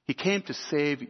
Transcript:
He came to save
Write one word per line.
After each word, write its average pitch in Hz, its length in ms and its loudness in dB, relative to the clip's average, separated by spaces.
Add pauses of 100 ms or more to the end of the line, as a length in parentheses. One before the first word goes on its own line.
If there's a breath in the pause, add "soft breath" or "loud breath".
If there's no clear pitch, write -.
He 139 80 0
came 196 280 2
to 135 120 -8
save 147 560 0